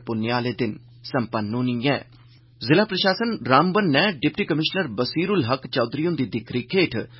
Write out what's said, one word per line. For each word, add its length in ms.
पुन्नेआ 300
आह्ले 160
दिन 280
संपन्न 500
होनी 340
ऐ। 100
जिला 220
प्रशासन 600
रामबन 440
नै 220
डिप्टी 320
कमिश्नर 420
बसीरुल 580
हक 220
चौधरी 380
हुंदी 200
दिक्ख 280
रिक्ख 220
हेठ 220